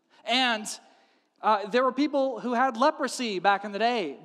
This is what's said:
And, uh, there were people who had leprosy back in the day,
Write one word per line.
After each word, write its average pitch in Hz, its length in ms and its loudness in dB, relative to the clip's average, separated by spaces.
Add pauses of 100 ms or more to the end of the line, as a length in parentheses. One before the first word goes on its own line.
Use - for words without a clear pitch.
(240)
And, 233 420 0 (760)
uh, 208 280 2
there 240 140 2
were 262 100 2
people 269 460 0
who 240 160 -4
had 247 220 2
leprosy 254 640 0
back 196 240 2
in 214 80 -10
the 196 60 -6
day, 220 460 0